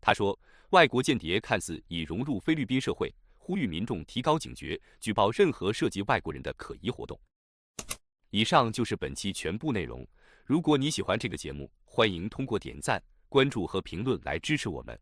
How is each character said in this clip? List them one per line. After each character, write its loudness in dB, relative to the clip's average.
他 4
说， 2
外 8
国 2
间 2
谍 0
看 -2
似 -8
已 -4
融 -4
入 -2
菲 2
律 -2
宾 2
社 -2
会， -4
呼 -6
吁 0
民 -2
众 -4
提 -8
高 2
警 -10
觉， -6
举 -2
报 6
任 4
何 0
涉 0
及 -4
外 2
国 -8
人 -10
的 -6
可 -12
疑 -4
活 -8
动。 -12
以 2
上 4
就 0
是 -2
本 -6
期 -4
全 -4
部 -4
内 0
容。 -10
如 2
果 6
你 2
喜 -4
欢 0
这 -4
个 -8
节 -8
目， -10
欢 2
迎 -4
通 -6
过 -2
点 -8
赞、 0
关 6
注 -2
和 -2
评 -6
论 0
来 -2
支 -2
持 -4
我 -6
们。 -12